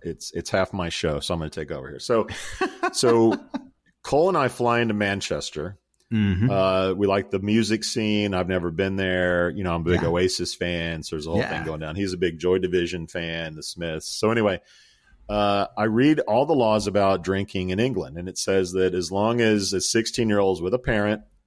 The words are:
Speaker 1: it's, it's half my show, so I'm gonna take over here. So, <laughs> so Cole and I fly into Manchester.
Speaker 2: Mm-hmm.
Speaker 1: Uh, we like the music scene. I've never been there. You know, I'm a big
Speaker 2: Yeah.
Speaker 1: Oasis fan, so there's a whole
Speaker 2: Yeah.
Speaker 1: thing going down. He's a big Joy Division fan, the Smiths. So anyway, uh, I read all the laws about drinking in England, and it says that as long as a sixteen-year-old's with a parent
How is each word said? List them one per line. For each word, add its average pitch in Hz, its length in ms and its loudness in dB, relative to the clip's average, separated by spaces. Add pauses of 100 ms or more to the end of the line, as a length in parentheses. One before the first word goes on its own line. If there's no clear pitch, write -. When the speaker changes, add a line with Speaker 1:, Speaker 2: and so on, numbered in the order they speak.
Speaker 1:
it's, - 320 -10
it's - 160 -8
half 95 240 0
my 90 160 -4
show, 76 300 -2
so - 140 -4
I'm 85 60 -2
gonna 78 100 -4
take 78 220 -8
over 67 180 -8
here. - 100 -14
So, 110 280 0 (320)
<laughs> - 340 -4
so 117 400 6 (720)
Cole 156 260 4
and 180 80 2
I 139 100 2
fly 120 340 0
into 113 120 0
Manchester. 98 840 -2 (360)
Speaker 2:
Mm-hmm. 104 360 2
Speaker 1:
Uh, 95 440 2
we 101 140 2
like 98 220 2
the 98 100 -2
music 107 440 2
scene. 104 500 0
I've 90 140 0
never 87 240 -2
been 95 240 -2
there. 90 560 0
You 98 120 -8
know, 87 120 -2
I'm 85 60 -2
a 80 100 -6
big 87 100 2
Speaker 2:
Yeah. 85 60 0
Speaker 1:
Oasis 87 480 0
fan, 85 480 -4
so - 120 -10
there's 78 120 -8
a - 20 -6
whole 85 100 0
Speaker 2:
Yeah. - 180 -2
Speaker 1:
thing - 80 -8
going 78 160 -6
down. 78 140 -8
He's 95 180 -4
a 92 40 -6
big 85 220 -2
Joy 90 180 2
Division 87 500 -2
fan, 82 480 -8
the 76 80 -14
Smiths. 80 460 -8
So - 220 0
anyway, 104 280 2 (680)
uh, 101 380 0 (100)
I 104 60 0
read 127 380 4
all 123 260 2
the 160 80 2
laws 107 320 4
about 98 360 2
drinking 95 460 -2
in 92 100 0
England, 92 380 -2
and 87 100 -8
it 92 120 -10
says 95 340 0
that 92 220 2
as 87 160 -2
long 110 280 0
as 107 340 4
a 95 80 0
sixteen-year-old's 104 800 2
with 92 120 0
a 123 60 0
parent 107 420 0 (260)